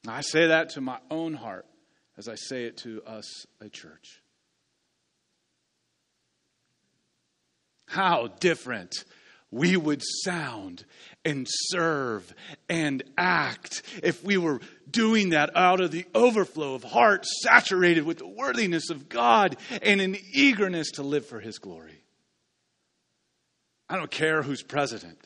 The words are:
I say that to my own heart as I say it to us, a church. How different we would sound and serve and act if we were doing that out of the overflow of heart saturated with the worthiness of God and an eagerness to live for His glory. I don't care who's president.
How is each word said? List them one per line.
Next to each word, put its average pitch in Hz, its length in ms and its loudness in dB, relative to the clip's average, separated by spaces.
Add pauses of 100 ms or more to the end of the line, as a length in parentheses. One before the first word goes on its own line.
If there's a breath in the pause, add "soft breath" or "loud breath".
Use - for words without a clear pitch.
I 117 140 -10
say 160 260 4
that 160 220 2
to 143 120 -12
my 127 180 -8 (120)
own 160 220 -6
heart 113 320 -12 (520)
as 104 120 -14
I 110 60 -12
say 123 280 -10
it 117 140 -10
to 110 260 -14
us, - 420 -18 (140)
a 107 80 -20
church. - 540 -20 (3750)
How 170 400 0 (120)
different 127 640 -4 (480 soft breath)
we 175 260 2
would 147 240 -2 (220)
sound 120 600 -8 (400 loud breath)
and 139 240 -4
serve 143 840 -4 (340 loud breath)
and 147 360 -2 (160)
act 170 640 -2 (180 loud breath)
if - 220 0
we 202 120 0
were 160 240 0 (300 loud breath)
doing 220 400 2
that 151 260 2
out 180 240 6
of 180 120 0
the 175 240 -8
overflow 202 580 2
of 127 100 -10
heart 202 400 6 (200)
saturated 180 600 6
with 160 140 -6
the - 100 -16
worthiness 208 640 -2
of 147 200 -10
God 226 460 4 (280 loud breath)
and 202 180 4
an 190 160 -2 (160)
eagerness 202 600 2
to 143 100 -10
live 139 240 -2
for 117 120 -14
His 104 200 -14
glory. 80 420 -18 (1900)
I 165 80 -4
don't 160 140 -4
care 156 320 0
who's 143 220 -6
president. 117 640 -6